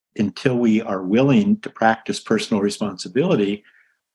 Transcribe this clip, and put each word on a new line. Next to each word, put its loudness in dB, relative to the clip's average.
until -2
we 2
are -6
willing 2
to -14
practice -2
personal -2
responsibility, -2